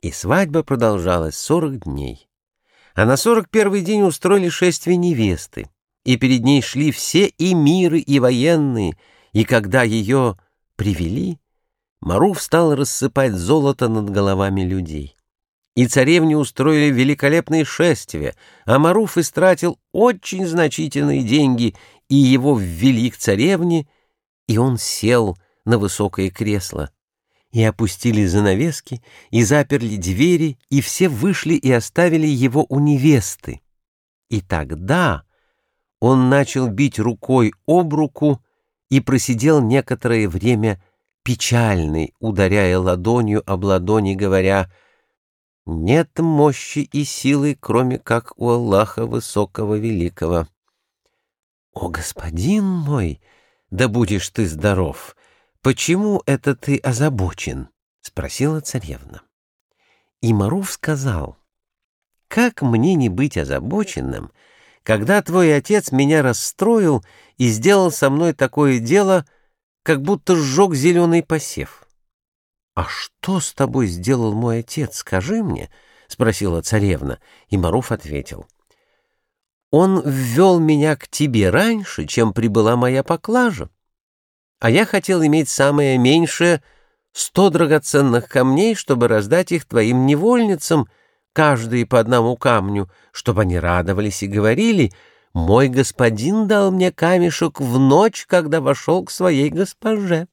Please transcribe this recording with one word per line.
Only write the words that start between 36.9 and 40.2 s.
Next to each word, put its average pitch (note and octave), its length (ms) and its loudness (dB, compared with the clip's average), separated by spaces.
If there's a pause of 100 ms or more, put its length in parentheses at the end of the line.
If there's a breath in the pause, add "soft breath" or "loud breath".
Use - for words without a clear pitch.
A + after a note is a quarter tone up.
рукой A#2 560 0 (140)
об E3 260 0
руку D3 500 -2 (460)
и C3+ 100 4
просидел C3 600 2
некоторое A#2 680 0